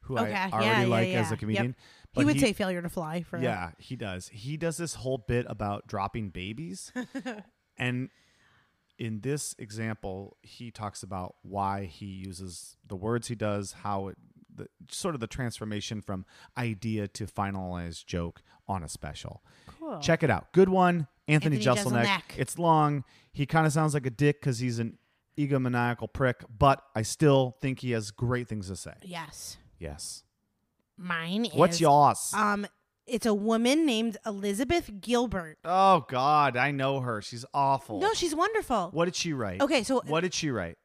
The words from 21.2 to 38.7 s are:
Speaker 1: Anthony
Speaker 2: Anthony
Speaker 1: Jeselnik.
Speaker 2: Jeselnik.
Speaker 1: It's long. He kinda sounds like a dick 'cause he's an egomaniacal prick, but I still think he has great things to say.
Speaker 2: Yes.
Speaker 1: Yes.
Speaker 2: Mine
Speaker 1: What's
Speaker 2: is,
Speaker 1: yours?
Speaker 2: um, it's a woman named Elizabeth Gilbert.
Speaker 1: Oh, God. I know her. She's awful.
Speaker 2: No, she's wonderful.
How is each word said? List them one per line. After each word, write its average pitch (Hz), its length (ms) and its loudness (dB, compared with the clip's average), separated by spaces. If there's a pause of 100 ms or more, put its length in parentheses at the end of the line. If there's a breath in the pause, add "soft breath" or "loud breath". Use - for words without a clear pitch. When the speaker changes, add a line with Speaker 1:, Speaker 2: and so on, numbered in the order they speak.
Speaker 1:
Anthony 151 300 4
Speaker 2:
Anthony 123 180 4
Speaker 1:
Jeselnik. 117 300 2
Speaker 2:
Jeselnik. 185 160 2 (160)
Speaker 1:
It's 135 200 -6
long. 151 460 4 (300 soft breath)
He 143 120 0
kinda 160 260 4
sounds 156 220 4
like 139 120 0
a 131 60 0
dick 147 300 2
'cause 123 180 -2
he's 120 200 -2
an 113 180 -4 (400)
egomaniacal 123 760 0
prick, 127 320 0 (120)
but 135 240 6 (140)
I 113 60 0
still 135 580 4
think 131 220 -4
he 127 100 -2
has 107 200 -2
great 123 360 -2
things 101 220 -6
to 92 80 -6
say. - 160 -12 (100)
Speaker 2:
Yes. - 540 -12 (200)
Speaker 1:
Yes. - 460 -12 (760)
Speaker 2:
Mine 175 560 -2
Speaker 1:
What's 170 220 6
Speaker 2:
is, 165 60 2
Speaker 1:
yours? 143 520 6
Speaker 2:
um, 202 320 0 (400)
it's 240 200 -4
a 220 80 4
woman 226 520 2
named 226 400 0
Elizabeth 208 760 -2
Gilbert. 196 640 -2
Speaker 1:
Oh, 185 420 6
God. 135 500 4
I 135 140 2
know 135 300 0
her. 117 200 -4
She's 120 320 -12
awful. 139 460 2
Speaker 2:
No, 403 140 2
she's 349 200 -2
wonderful. 311 580 0